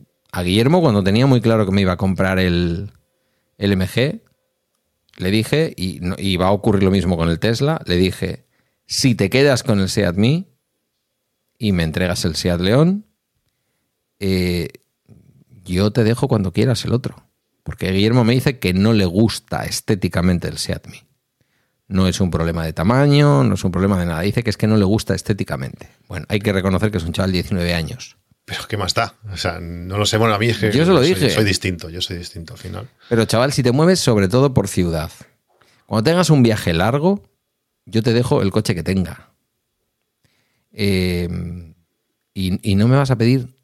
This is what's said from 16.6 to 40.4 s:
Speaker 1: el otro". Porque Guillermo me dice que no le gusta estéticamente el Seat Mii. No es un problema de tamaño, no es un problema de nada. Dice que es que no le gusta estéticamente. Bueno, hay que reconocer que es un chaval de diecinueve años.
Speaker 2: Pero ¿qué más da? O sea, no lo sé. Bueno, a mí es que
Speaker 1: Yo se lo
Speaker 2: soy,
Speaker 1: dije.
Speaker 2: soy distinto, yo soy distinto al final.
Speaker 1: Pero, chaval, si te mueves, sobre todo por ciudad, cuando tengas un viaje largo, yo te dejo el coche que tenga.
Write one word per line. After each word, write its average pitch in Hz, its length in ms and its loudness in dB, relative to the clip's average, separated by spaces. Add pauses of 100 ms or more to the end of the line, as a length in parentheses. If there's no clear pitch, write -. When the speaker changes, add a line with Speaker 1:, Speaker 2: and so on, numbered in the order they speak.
Speaker 1:
el 123 80 0
otro". - 340 -6 (360)
Porque - 280 -6
Guillermo 110 320 4
me 113 100 4
dice 127 240 -2
que 92 160 0
no 98 180 4
le 104 140 4
gusta 98 600 0
estéticamente 90 840 -2
el 78 100 -8
Seat - 300 -8
Mii. - 160 -20 (840)
No 92 200 0
es 87 140 -2
un 90 100 0
problema 82 340 -2
de 80 80 -6
tamaño, 143 680 2
no 107 100 2
es - 120 -4
un 92 60 0
problema 92 280 0
de 87 80 -2
nada. 80 140 -4
Dice 104 220 -2
que 107 60 -2
es 101 80 -2
que - 80 0
no 110 120 2
le 101 80 4
gusta 101 280 0
estéticamente. 87 760 -6 (180)
Bueno, 82 220 -10
hay 104 100 0
que 104 140 0
reconocer 95 360 0
que 104 80 -4
es 82 60 -4
un 85 80 -6
chaval 95 220 -2
de 90 60 0
diecinueve 87 360 -2
años. - 420 -8 (280)
Speaker 2:
Pero - 220 -10
¿qué 107 100 -6
más 95 180 -4
da? 113 200 -4 (160)
O 92 60 -12
sea, 85 220 -6
no 87 380 -8
lo 104 80 0
sé. 107 120 0
Bueno, 110 160 2
a 101 60 -2
mí 113 80 0
es 117 100 -2
que 110 140 0
Speaker 1:
Yo 143 140 2
se 185 60 4
lo 170 80 4
Speaker 2:
soy, 131 100 4
Speaker 1:
dije. 170 200 0
Speaker 2:
soy 104 140 2
distinto, 92 460 -2
yo 85 120 -10
soy 90 160 -8
distinto 85 360 -14
al - 60 -20
final. 92 280 -12 (220)
Speaker 1:
Pero, 113 160 2
chaval, 120 260 0
si 139 100 -2
te 123 120 2
mueves, 170 260 4
sobre 104 300 2
todo 131 240 2
por 101 160 2
ciudad, 82 420 -2 (760)
cuando 110 240 -2
tengas 170 200 2
un 147 140 6
viaje 107 300 2
largo, 143 560 0 (560)
yo 110 160 -2
te 117 120 0
dejo 123 280 2
el 98 100 0
coche 107 220 -2
que 85 100 -4
tenga. 90 500 -4 (1400)